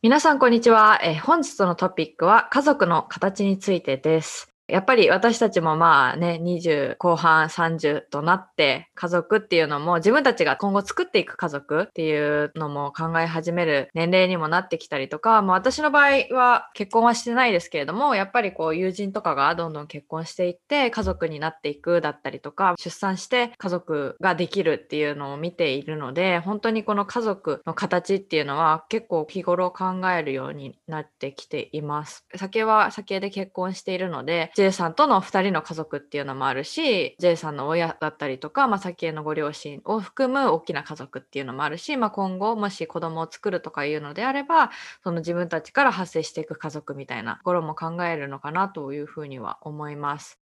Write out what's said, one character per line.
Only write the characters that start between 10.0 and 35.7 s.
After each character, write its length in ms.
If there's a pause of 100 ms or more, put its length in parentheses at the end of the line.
分 100
た 120
ち 120
が 100
今 160
後 80
作 220
っ 40
て 120
い 80
く 100
家 120
族 340
っ 100
て 100
い 160
う 360
の 160
も 260
考 240
え 60
始 260
め 140
る 260
年 180
齢 180
に 100
も 100
な 120
っ 80
て 100
き 100
た 100
り 120
と 80
か、 240
ま 100
あ、 40
私 240
の 100
場 140
合 300
は 400
結 180
婚 100
は 120
し 100
て 100
な 120
い 60
で 80
す 80
け 100
れ 80
ど 60
も、 220
や 80
っ 80
ぱ 100
り 140
こ 140
う 80
友 160
人 200
と 80
か 140
が 220
ど 120
ん 60
ど 80
ん 60
結 180
婚 180
し 100
て 120
い 60
っ 60 (100)
て、 220
家 120
族 260
に 100
な 100
っ 120
て 80
い 100
く 220
だ 100
っ 120
た 80
り 100
と 100
か、 280
出 100
産 300
し 80
て 320
家 100
族 540
が 140
で 100
き 160
る 200
っ 40
て 100
い 140
う 60
の 180
を 20
見 160
て 180
い 120
る 160
の 160
で、 240
本 220
当 100
に 140
こ 100
の 100
家 160
族 460
の 80
形 420
っ 40
て 160
い 40
う 60
の 120
は 300
結 200
構 200
日 140
頃 280
考 300 (160)
え 60
る 100
よ 140
う 80
に 320
な 140
っ 60
て 280
き 120
て 260
い 100
ま 240
す。 180 (120)
先 260
は 280
先 300
で 80
結 240
婚 220
し 80
て 120
い 40
る 100
の 160
で、 300
J 160
さ 180
ん 60
と 140
の 120
二 220
人 120
の 80
家 120